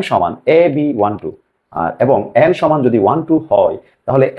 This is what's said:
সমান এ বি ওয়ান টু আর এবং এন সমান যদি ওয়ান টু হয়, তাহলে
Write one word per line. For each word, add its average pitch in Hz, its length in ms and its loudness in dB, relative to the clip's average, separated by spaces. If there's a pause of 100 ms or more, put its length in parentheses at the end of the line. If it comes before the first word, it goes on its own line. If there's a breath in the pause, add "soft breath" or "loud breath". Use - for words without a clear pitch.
সমান 87 240 -2 (260)
এ - 20 6 (160)
বি 147 100 -2 (120)
ওয়ান 104 240 0
টু 80 80 -10 (500)
আর 82 100 -2 (140)
এবং 131 140 2 (260)
এন 175 160 2
সমান 156 260 0
যদি 117 180 2
ওয়ান 127 140 2 (100)
টু 160 60 2 (140)
হয়, 104 280 0 (300 soft breath)
তাহলে 135 200 2 (120)